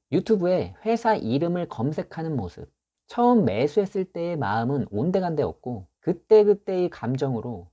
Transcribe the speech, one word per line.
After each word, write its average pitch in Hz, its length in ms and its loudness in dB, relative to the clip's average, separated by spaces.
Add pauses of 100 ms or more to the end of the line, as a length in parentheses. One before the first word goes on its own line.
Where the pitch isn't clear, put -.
(100)
유튜브에 175 640 0 (100)
회사 226 300 0
이름을 170 540 -2
검색하는 156 680 -6
모습, - 340 -10 (360)
처음 240 380 4
매수했을 196 600 0
때의 170 320 -6
마음은 202 540 -2
온데간데 180 520 -2
없고 104 440 -8 (140)
그때그때의 190 920 2
감정으로 120 840 -4